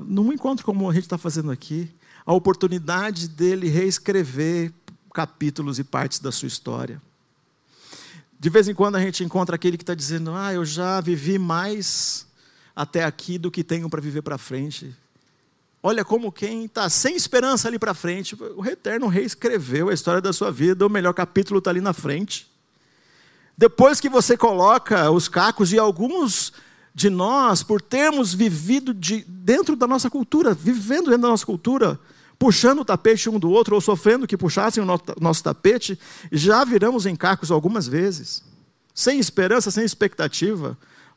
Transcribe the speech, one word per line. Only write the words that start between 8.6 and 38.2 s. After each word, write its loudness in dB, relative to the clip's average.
em -4
quando 0
a 2
gente -2
encontra -2
aquele -2
que -18
tá -6
dizendo: -6
"Ah, -6
eu -2
já -4
vivi -2
mais -4
até -4
aqui -6
do -6
que -4
tenho -6
pra -6
viver -8
pra -8
frente." -10
Olha 0
como -2
quem -8
tá -4
sem 2
esperança 2
ali -4
pra -2
frente, -8
o -8
Eterno -4
reescreveu -2
a 0
história 0
da -2
sua -2
vida, 2
o 4
melhor 0
capítulo 0
tá -2
ali 0
na 0
frente. -6
Depois 6
que 0
você 6
coloca 4
os 2
cacos, 2
e 4
alguns 0
de 2
nós, 2
por 0
termos 0
vivido 0
de, -4
dentro 0
da 0
nossa 0
cultura, 0
vivendo -2
dentro 4
da 2
nossa 0
cultura, 0
puxando 4
o -4
tapete 2
um 0
do 0
outro, 4
ou 4
sofrendo 2
que -4
puxassem 0
o 0
no-, 0
nosso 2
tapete, 2
já 4
viramos 2
em -4
cacos -2
algumas 0
vezes. -4